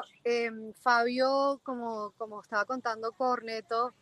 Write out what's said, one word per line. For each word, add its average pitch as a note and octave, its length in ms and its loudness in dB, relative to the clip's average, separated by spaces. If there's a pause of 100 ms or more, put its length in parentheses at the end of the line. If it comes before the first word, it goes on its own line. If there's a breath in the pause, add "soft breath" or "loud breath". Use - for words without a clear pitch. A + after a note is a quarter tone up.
(240)
em, A3+ 500 -2
Fabio, B3+ 880 2
como, A3+ 560 -6
como G#3+ 240 -10
estaba G#3 240 0
contando A3+ 460 -4
Corneto, A#3 880 -2